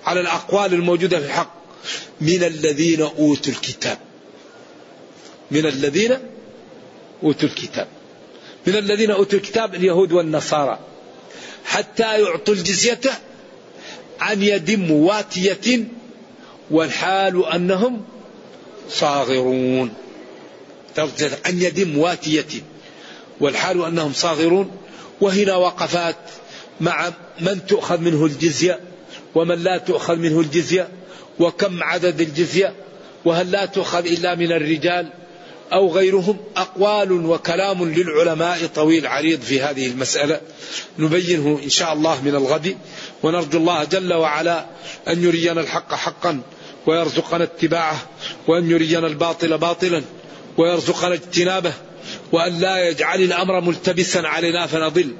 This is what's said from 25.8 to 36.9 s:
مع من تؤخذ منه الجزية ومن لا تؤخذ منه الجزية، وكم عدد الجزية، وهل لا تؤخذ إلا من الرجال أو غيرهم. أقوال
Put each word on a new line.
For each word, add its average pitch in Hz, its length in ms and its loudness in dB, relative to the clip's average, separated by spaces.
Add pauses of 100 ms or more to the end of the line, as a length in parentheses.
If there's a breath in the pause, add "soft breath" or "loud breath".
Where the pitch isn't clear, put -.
مع 165 300 0 (280)
من 180 260 -2
تؤخذ 175 320 2
منه 160 280 2
الجزية 151 540 2 (560 loud breath)
ومن 170 280 2
لا 185 140 2
تؤخذ 170 380 0
منه 165 240 2
الجزية، 165 480 0 (520 loud breath)
وكم 170 440 2
عدد 165 380 0
الجزية، 165 520 0 (520 loud breath)
وهل 175 260 2
لا 196 140 0
تؤخذ 175 400 -2
إلا 170 300 0
من 170 160 0
الرجال 160 580 0 (640 loud breath)
أو 190 180 4
غيرهم. 190 460 4 (200)
أقوال 202 540 0